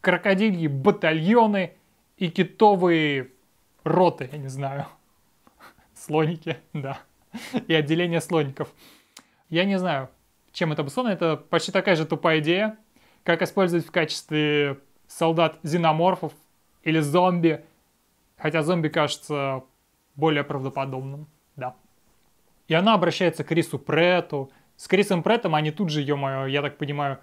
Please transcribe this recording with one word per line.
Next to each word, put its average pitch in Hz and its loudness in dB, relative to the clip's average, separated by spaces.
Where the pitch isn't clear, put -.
крокодильи 185 0
батальоны 185 2
и 180 -2
китовые 165 2
роты, 165 2
я 147 -12
не 135 -10
знаю. 139 -8
<laughs> - -20
Слоники, 156 -2
да. 139 -8
И 165 2
отделение 160 0
слоников. 151 -4
Я 170 0
не 196 0
знаю, 151 -4
чем 165 -2
это 156 -4
обусловлено. 202 -2
Это 160 0
почти 170 -2
такая 185 2
же 156 0
тупая 160 0
идея, 185 0
как 170 2
использовать 175 0
в - -20
качестве 147 0
солдат 160 0
зеноморфов 165 0
или 160 2
зомби. 165 2
Хотя 156 -2
зомби 165 0
кажется 143 -4
более 147 0
правдоподобным, 135 -8
да. 127 -12
И 160 0
она 196 4
обращается 170 0
к - -8
Крису 160 -2
Претту. 165 0
С - -20
Крисом 185 2
Преттом 208 2
они 151 0
тут 170 -4
же, 151 -2
ё-моё, 135 -4
я 139 0
так 143 -8
понимаю 143 -4